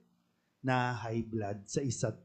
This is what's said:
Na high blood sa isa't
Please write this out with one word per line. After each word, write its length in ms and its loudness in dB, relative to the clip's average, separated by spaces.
Na 320 4
high 160 0
blood 480 -2
sa 80 -2
isa't 460 0